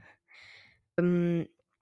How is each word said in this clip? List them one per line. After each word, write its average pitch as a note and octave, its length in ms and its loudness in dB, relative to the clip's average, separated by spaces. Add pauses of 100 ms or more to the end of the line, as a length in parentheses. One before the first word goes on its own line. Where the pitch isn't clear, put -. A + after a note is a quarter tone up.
(960)
ähm, F3 500 0 (340)